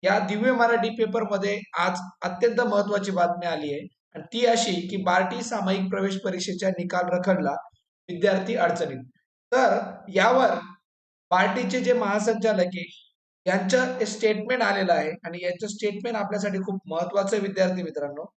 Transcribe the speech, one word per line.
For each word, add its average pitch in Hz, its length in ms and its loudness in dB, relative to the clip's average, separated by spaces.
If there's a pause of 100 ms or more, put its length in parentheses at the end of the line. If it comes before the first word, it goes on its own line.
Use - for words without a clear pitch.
या 196 160 4
दिव्य 208 320 0
मराठी 233 380 4
पेपरमध्ये 202 680 -2 (180)
आज 185 220 0 (220)
अत्यंत 214 400 0
महत्त्वाची 202 500 0
बातमी 175 340 0
आली 151 280 -4
आहे 147 140 -8 (280)
आणि - 80 -12 (100)
ती 233 120 0
अशी 202 420 2
की 202 100 -6
बार्टी 190 460 0
सामायिक 190 460 -2
प्रवेश 196 360 -2
परीक्षेचा 190 440 -2
निकाल 180 400 -2
रखडला, 180 420 2 (580)
विद्यार्थी 185 460 0
अडचणीत. 151 500 0 (460)
तर 247 280 4 (360)
यावर 233 400 6 (760)
बार्टीचे 196 520 2
जे 247 120 2
महासंचालक 208 720 2
आहे - 480 -10 (340)
यांचं 214 580 2
स्टेटमेंट 220 560 0
आलेलं 196 320 2
आहे 156 180 0
आणि 175 320 -10
यांचं 180 240 -4
स्टेटमेंट 208 480 -4
आपल्यासाठी 196 420 -2
खूप 190 300 -4
महत्त्वाचं 190 500 0
आहे 196 100 -2
विद्यार्थी 185 360 0
मित्रांनो 151 420 -8 (140)